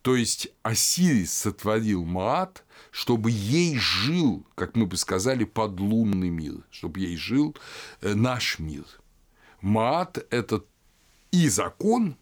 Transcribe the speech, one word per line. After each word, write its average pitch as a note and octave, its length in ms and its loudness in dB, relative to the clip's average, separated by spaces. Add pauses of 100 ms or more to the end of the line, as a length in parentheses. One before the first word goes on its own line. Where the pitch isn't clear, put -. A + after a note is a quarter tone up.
То B2+ 160 2
есть - 320 -2 (140)
Осирис A2+ 680 2
сотворил G#2 720 0
Маат, A2+ 600 -2 (260)
чтобы A#2 400 0
ей C3 460 2
жил, A2+ 760 0
как - 220 -4
мы A2+ 100 4
бы F2+ 100 -4
сказали, G#2+ 480 0
подлунный G2+ 880 0
мир, D#2+ 400 -6
чтобы F2 300 -8
ей F2 160 -4
жил, C3+ 380 -2 (460)
э, G#2 140 -2
наш A#2+ 440 0
мир. D#2 260 -8 (760)
Маат — A#2 720 0
это A#2 340 -2 (680)
и F3 180 6
закон F#3 720 0